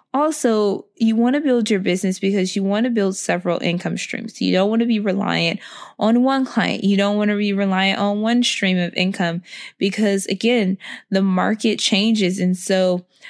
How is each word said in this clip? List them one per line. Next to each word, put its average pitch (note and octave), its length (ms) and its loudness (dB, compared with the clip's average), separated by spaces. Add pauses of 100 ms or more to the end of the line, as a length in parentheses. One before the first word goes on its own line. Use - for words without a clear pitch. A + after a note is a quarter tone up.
(140)
also, A#3 720 0 (100)
you A3+ 200 2
wanna B3 260 2
build B3 280 0
your G3+ 100 2
business F#3 400 -2
because F#3+ 360 0
you G3 80 -2
wanna G#3 260 0
build G3 280 0
several F3 440 -2
income E3+ 360 -2
streams. - 420 -10
You F#3 140 0
don't F#3 160 2
wanna A3+ 160 0
be A3+ 140 0
reliant F#3 600 -2 (400)
on A#3 240 4
one C4+ 220 0
client. - 380 -2
You G3 120 2
don't G3+ 220 2
wanna G#3 180 2
be G#3 160 0
reliant G3 480 0
on G3+ 220 0
one A#3+ 220 2
stream F#3 340 0
of F3 160 -2
income, F3+ 480 -2 (360)
because, G3 500 0
again, G3+ 500 0 (320)
the F#3+ 120 2
market G3 580 0
changes. G3 600 2
And F3+ 160 0
so F3+ 500 0 (240)